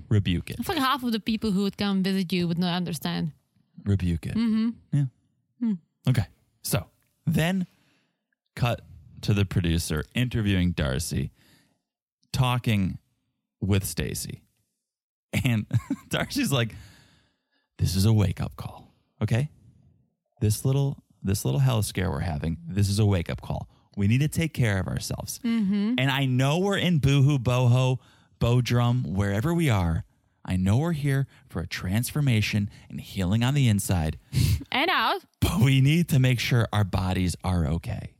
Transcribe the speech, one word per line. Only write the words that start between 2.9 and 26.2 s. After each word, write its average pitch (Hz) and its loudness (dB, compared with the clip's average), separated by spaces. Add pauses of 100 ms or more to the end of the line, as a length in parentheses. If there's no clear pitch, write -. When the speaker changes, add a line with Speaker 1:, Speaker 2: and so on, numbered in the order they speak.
Speaker 1:
Rebuke 90 0
it. - -6
Speaker 2:
Mm-hmm. 220 0 (240)
Speaker 1:
Yeah. 143 2 (560)
Speaker 2:
Hmm. 226 0 (360)
Speaker 1:
Okay. 120 2 (360)
So - -6 (400)
then 170 0 (880)
cut - -2 (400)
to - 2
the 101 2
producer 85 0 (100)
interviewing 101 0
Darcy, 73 -2 (1000)
talking 120 0 (640)
with 95 2
Stacy. - -8 (1000)
And 113 0 (220)
<laughs> - -6
Darcy's - -2
like, 117 0 (1040)
"This 87 0
is 95 2
a 113 4
wake-up 98 0
call, - -16 (300)
okay? 117 0 (920)
This 104 0
little, 139 0 (200)
this 98 -2
little 135 0
hell 120 2
scare 92 -2
we're 71 -4
having, 78 -4 (100)
this 95 0
is 101 0
a 110 4
wake-up 85 0
call. - -8 (280)
We 101 0
need 123 4
to 151 2
take 165 -4
care 104 2
of 90 -2
ourselves. - -6
Speaker 2:
Mm-hmm. 214 0
Speaker 1:
And 139 2
I 135 0